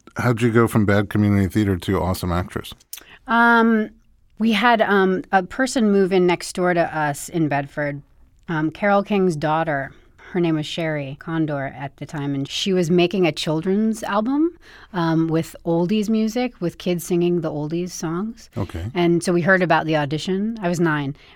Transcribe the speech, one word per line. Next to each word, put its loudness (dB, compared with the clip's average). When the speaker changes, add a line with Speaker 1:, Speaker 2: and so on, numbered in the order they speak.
Speaker 1:
how'd 0
you 4
go 4
from 4
bad 2
community 4
theater 2
to 0
awesome -2
actress? -4
Speaker 2:
Um, 4
we 2
had, 2
um, 2
a 4
person 0
move 4
in 4
next -2
door 0
to 0
us -4
in -2
Bedford, -4
um, -2
Carole 2
King's 2
daughter. -2
Her 0
name 2
was -4
Sherry -6
Condor -4
at -12
the -12
time, -6
and -6
she -4
was 2
making 2
a 2
children's -2
album, 0
um, 0
with -2
oldies 0
music, -2
with -4
kids -2
singing 2
the -4
oldies -4
songs. -8
Speaker 1:
Okay. -6
Speaker 2:
And 2
so 0
we 2
heard 2
about 2
the 0
audition. -4
I -4
was -2
nine. 0